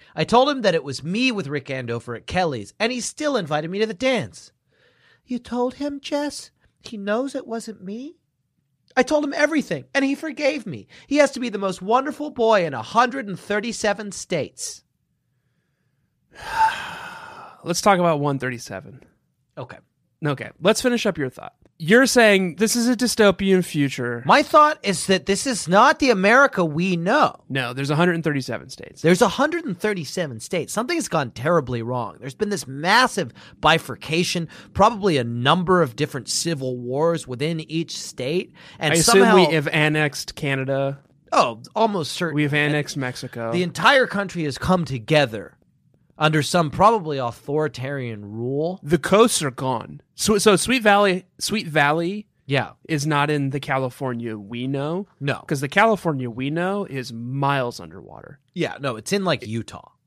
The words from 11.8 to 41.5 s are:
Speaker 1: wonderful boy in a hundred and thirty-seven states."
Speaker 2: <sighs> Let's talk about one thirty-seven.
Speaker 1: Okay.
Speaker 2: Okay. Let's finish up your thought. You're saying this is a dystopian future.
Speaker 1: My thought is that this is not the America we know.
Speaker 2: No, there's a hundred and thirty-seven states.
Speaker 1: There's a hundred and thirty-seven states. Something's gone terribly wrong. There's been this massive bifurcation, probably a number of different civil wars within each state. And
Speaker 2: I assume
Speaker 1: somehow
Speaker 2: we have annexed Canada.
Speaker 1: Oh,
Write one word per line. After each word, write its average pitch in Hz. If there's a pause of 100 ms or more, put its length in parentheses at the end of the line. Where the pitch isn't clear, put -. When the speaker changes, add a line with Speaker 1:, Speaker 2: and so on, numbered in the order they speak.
Speaker 1:
wonderful 262
boy 220
in 143
a 117
hundred 240
and 180
thirty-seven 208
states." - (1500)
Speaker 2:
<sighs> - (1200)
Let's 170
talk 196
about 165
one 143
thirty-seven. 117 (540)
Speaker 1:
Okay. 123 (460)
Speaker 2:
Okay. 127 (100)
Let's 190
finish 240
up 185
your 135
thought. - (260)
You're 214
saying 196
this 208
is 233
a 247
dystopian 196
future. 127
Speaker 1:
My 233
thought 302
is 196
that 190
this 196
is 240
not 240
the 277
America 214
we 170
know. 196 (120)
Speaker 2:
No, 127
there's 135
a 156
hundred 175
and 165
thirty-seven 127
states. -
Speaker 1:
There's 175
a 214
hundred 320
and 214
thirty-seven 165
states. -
Something's 254
gone 143
terribly 123
wrong. 117
There's 135
been 214
this 202
massive 170 (280)
bifurcation, 160 (260)
probably 196
a 120
number 156
of 123
different 143
civil 131
wars 143
within 147 (100)
each 160
state. 156 (260)
And 147
Speaker 2:
I 165
assume 180
Speaker 1:
somehow 226
Speaker 2:
we 165
have 151
annexed 151
Canada. 139 (300)
Speaker 1:
Oh, 127 (140)